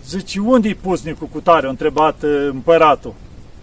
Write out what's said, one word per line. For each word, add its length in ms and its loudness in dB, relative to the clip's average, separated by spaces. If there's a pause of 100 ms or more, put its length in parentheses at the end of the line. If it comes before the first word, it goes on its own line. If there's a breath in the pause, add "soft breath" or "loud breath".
zice, 340 -10
„Unde-i 360 2
puznicul 520 -6
cu 120 -10
tare?” 260 4
a 40 -4
întrebat, 540 -2
uh, 280 0
împăratul. 640 2 (500)